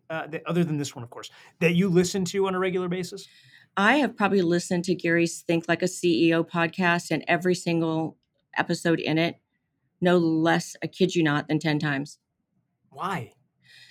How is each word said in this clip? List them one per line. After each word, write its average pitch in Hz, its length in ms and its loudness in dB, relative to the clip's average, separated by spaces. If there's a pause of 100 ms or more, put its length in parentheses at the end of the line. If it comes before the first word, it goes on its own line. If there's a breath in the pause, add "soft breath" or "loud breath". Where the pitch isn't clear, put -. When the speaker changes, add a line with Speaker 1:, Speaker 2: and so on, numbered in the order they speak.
Speaker 1:
uh, 160 180 -6
that, 160 180 -10
other 170 180 0
than 151 140 0
this 143 180 -6
one, 123 80 -12
of 117 60 -16
course, - 220 -16 (280 loud breath)
that 170 140 2
you 185 160 2
listen 180 360 2
to 190 220 0
on 190 80 -2
a 185 40 -2
regular 185 280 -2
basis? 185 400 -8 (480 soft breath)
Speaker 2:
I 214 220 4
have 277 200 0
probably 196 240 2
listened 175 440 0
to 180 100 0
Gary's 170 460 0
Think 170 260 0
Like 170 140 0
a 180 80 0
C 170 380 2
E 165 60 4
O 165 100 2
podcast 170 680 0
and 160 160 -2
every 175 280 2
single 165 640 -2 (400)
episode 165 420 0
in 151 180 -2
it, 165 240 -2 (580)
no 180 180 4
less, 165 640 2
I 165 60 -6
kid - 280 0
you 175 80 4
not, 147 240 0
than 156 120 0
ten 151 200 0
times. 147 380 -4 (720)
Speaker 1:
Why? 151 440 -8 (580 soft breath)